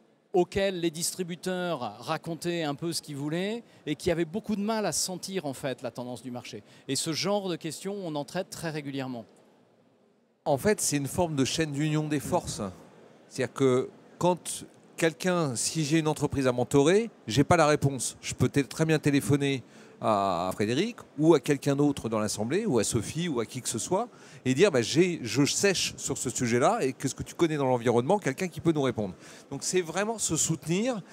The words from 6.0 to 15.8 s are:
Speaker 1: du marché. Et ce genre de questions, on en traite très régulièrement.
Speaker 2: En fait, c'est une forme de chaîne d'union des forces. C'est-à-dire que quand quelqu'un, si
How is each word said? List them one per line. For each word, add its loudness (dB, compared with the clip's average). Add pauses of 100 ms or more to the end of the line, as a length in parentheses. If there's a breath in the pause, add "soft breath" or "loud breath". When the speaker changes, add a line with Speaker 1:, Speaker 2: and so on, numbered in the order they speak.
Speaker 1:
du -10
marché. -12 (240 loud breath)
Et -2
ce -2
genre -2
de -4
questions, -8
on -8
en -4
traite -6
très -8
régulièrement. -6 (1200)
Speaker 2:
En 2
fait, 0
c'est -2
une -2
forme -2
de 2
chaîne -2
d'union 0
des -2
forces. -4 (680)
C'est-à-dire -4
que 4 (300)
quand 0 (340)
quelqu'un, 0
si -2